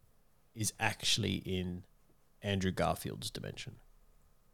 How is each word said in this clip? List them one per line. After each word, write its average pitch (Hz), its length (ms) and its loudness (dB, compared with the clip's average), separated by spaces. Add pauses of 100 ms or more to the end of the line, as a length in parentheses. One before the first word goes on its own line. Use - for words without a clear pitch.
(560)
is 110 240 0
actually 101 560 2 (100)
in 90 380 -2 (580)
Andrew 95 300 2
Garfield's 82 580 0
dimension. - 460 -8 (800)